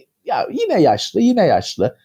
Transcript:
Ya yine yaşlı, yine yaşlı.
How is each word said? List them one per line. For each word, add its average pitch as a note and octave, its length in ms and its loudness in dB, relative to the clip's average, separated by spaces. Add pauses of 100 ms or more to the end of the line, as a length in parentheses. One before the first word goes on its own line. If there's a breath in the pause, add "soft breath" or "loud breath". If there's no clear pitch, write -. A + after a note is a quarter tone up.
(260)
Ya - 260 -4
yine D#4+ 300 0
yaşlı, B2+ 400 0
yine A#3+ 240 2
yaşlı. - 600 -2